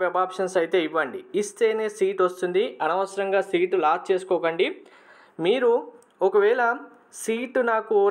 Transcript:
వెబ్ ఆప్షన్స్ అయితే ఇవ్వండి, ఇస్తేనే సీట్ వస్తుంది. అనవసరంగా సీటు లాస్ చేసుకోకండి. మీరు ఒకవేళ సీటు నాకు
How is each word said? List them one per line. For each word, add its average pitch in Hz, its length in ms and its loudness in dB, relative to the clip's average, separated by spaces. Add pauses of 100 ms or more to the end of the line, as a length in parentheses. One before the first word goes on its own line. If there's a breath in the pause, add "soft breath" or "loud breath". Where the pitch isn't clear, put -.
వెబ్ 175 180 -2
ఆప్షన్స్ 185 400 -4
అయితే 165 260 2
ఇవ్వండి, 151 320 -4 (220)
ఇస్తేనే 220 460 -2 (100)
సీట్ 190 300 -2
వస్తుంది. 180 360 -2 (220)
అనవసరంగా 190 560 0 (100)
సీటు 180 320 0
లాస్ 160 280 2
చేసుకోకండి. 180 560 0 (800 loud breath)
మీరు 240 260 2 (540)
ఒకవేళ 214 360 2 (600)
సీటు 247 380 -2 (120)
నాకు 220 240 0 (140)